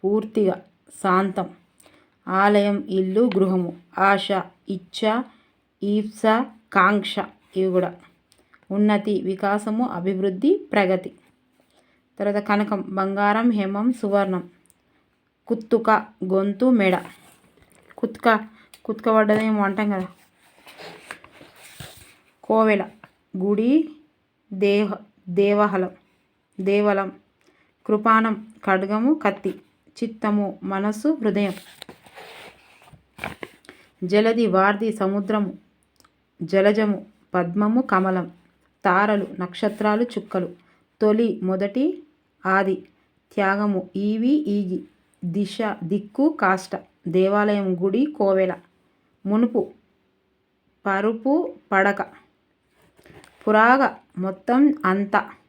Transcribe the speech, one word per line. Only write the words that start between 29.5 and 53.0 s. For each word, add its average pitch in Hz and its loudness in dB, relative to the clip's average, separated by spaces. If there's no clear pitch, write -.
చిత్తము, 208 -4
మనసు, 208 -2
హృదయం. 202 0
జలధి, 220 2
వార్ధి, 202 2
సముద్రము. 202 -2
జలజము, 202 2
పద్మము, 202 0
కమలం. 185 0
తారలు, 202 2
నక్షత్రాలు, 208 -2
చుక్కలు. 190 -6
తొలి, 220 2
మొదటి, 202 -2
ఆది. 190 0
త్యాగము, 196 0
ఈవి, 220 0
ఈగి. 202 -2
దిశ, 190 -4
దిక్కు, 208 -4
కాష్ట. 190 0
దేవాలయం, 190 0
గుడి, 208 0
కోవెల. 190 0
మునుపు, 226 0
పరుపు, 226 -2
పడక. 196 2